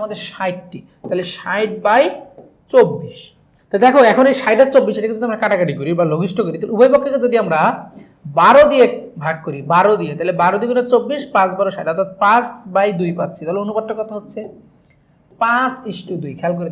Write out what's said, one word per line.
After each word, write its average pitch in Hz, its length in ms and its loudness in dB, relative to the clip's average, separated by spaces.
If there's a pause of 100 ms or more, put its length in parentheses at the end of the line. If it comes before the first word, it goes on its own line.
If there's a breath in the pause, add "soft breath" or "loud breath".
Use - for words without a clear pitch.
আমাদের 208 180 -10 (100)
ষাটটি, 185 500 -8 (280 soft breath)
তাহলে 180 180 -4 (120)
ষাট 202 340 -4 (160)
বাই 226 160 4 (720)
চব্বিশ। - 460 2 (540)
তো 202 120 0
দেখো, 254 160 6 (120)
এখন 247 180 4
এই 254 120 0
ষাট 214 200 2
আর 262 120 4
চব্বিশ, 214 240 4
এটাকে 220 180 -4
যদি 226 120 -6
আমরা 220 160 -6
কাটাকাটি 180 360 0
করি 147 180 -4
বা 175 140 0
লঘিষ্ঠ 175 340 -2
করি, 160 140 -8
তাহলে 220 160 -6
উভয় 247 180 6
পক্ষকে 269 320 0
যদি 233 160 0
আমরা 165 180 -2 (800 loud breath)
বারো 240 220 8 (100)
দিয়ে 254 140 6 (380)
ভাগ 160 120 -4 (100)
করি, 143 120 -8 (160)
বারো 190 260 4
দিয়ে, 165 180 -6
তাহলে 175 240 -2
বারো 185 180 2
দুগুণে 240 220 0 (100)
চব্বিশ, 247 300 0 (120)
পাঁচ 190 240 2
বারো 196 180 -2
ষাট, 165 160 -10
অর্থাৎ 185 180 -4 (140)
পাঁচ 233 220 4 (280)
বাই 196 140 2 (120)
দুই 175 180 -2
পাচ্ছি। 147 280 -8
তাহলে 185 180 -4
অনুপাতটা 220 360 -6
কত 214 180 -10
হচ্ছে? - 220 -14 (1000)
পাঁচ 247 300 0 (180)
is 170 80 -10 (100)
to 190 140 -8
দুই। 139 160 -10
খেয়াল 175 200 -2
করে 170 140 -8